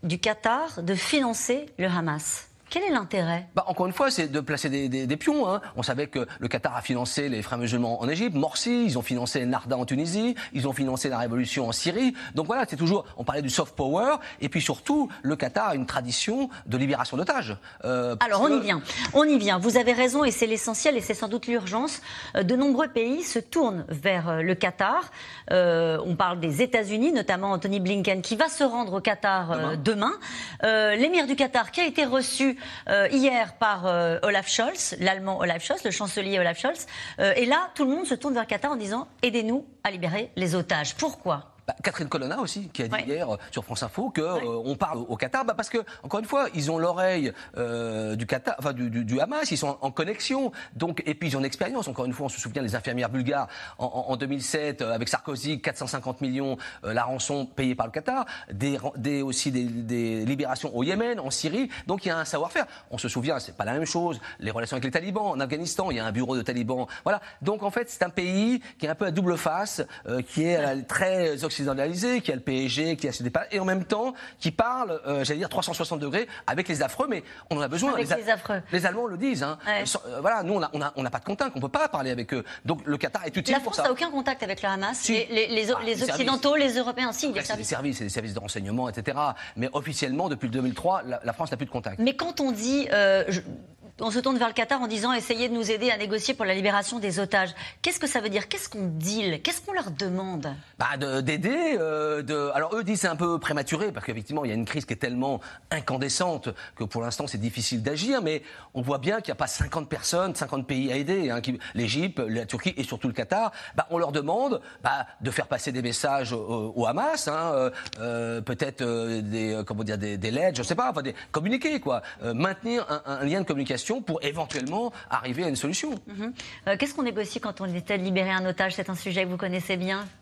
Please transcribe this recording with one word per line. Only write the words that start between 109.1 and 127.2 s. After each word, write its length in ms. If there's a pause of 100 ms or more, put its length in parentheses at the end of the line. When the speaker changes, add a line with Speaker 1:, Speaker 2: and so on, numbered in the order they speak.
Speaker 2:
qu'il 120
n'y 40
a 0
pas 100
cinquante 420
personnes, 460
cinquante 320
pays 260
à 40
aider, 340
hein, 100
qui, 180 (160)
l'Égypte, 520
la 200
Turquie 300
et 80
surtout 240
le 60
Qatar. 380 (240)
Bah, 140
on 80
leur 140
demande, 480 (220)
bah, 240 (140)
de 100
faire 160
passer 260
des 100
messages 500
au, 420
au 120
Hamas, 420
hein, 260
euh, 160 (280)
euh, 420
peut-être, 420
euh, 380
des, 320
euh, 120
comment 200
dire, 140
des, 180
des 140
lettres, 260
je 60
sais 120
pas, 160
enfin, 120
des 120 (180)
communiqués, 480
quoi. 220 (200)
Euh, 120
maintenir 560
un, 160
un 180
lien 160
de 60
communication 600
pour 160
éventuellement 720 (180)
arriver 340
à 40
une 80
solution. 340 (160)
Speaker 1:
Mhm. 260 (360)
Euh, 80
qu'est-ce 180
qu'on 80
négocie 380